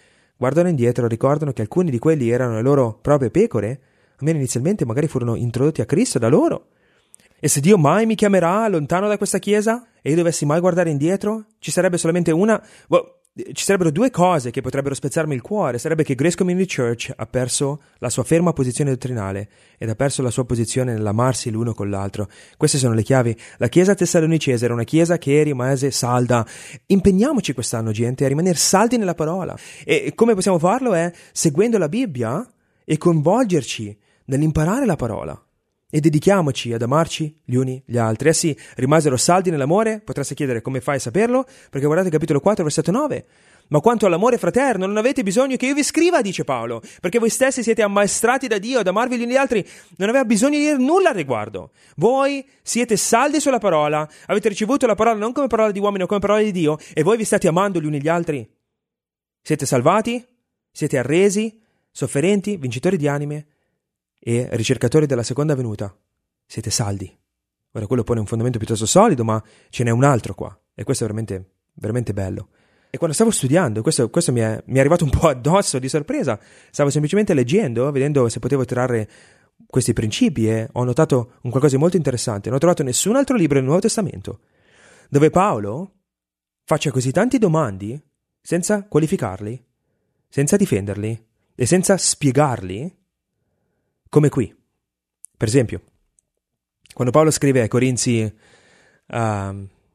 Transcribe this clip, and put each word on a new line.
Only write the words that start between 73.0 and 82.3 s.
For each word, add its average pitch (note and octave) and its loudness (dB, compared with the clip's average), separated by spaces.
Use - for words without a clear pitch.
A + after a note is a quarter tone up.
stavo A3+ 4
studiando, C3 0
questo, B2 0
questo E3+ 0
mi A#2+ 0
è, A2 -2
mi B2+ 0
è - 4
arrivato D3 4
un C#3+ 0
po' - 2
addosso C#3+ 0
di C3 -6
sorpresa, D3+ -2
stavo C#3+ 0
semplicemente F3+ 2
leggendo, C3+ 0
vedendo C#3 2
se A#2 -6
potevo B2+ -2
trarre A#2+ -2
questi - 0
principi, A2+ 0
e A2+ -2
ho B2 -2
notato B2 0
un C3 -6
qualcosa C3 2
di C#3 2
molto F3+ 2
interessante. B2 -4